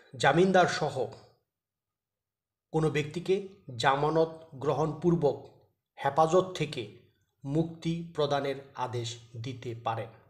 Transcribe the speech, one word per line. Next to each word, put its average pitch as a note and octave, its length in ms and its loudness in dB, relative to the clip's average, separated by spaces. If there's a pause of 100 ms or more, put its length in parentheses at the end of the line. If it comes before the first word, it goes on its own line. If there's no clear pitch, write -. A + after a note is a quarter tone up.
(220)
জামিনদার F3 480 6 (100)
সহ C3+ 160 -2 (1800)
কোনো D#3 220 2
ব্যক্তিকে F3 400 -2 (480)
জামানত D3+ 480 2 (320)
গ্রহণপূর্বক D3+ 720 2 (600)
হেফাজত D#3+ 500 2 (120)
থেকে C#3+ 240 -6 (600)
মুক্তি E3 500 -2 (220)
প্রদানের C#3 420 0 (280)
আদেশ A#2 240 -6 (360)
দিতে B2 260 -10 (140)
পারেন। A2+ 260 -6 (180)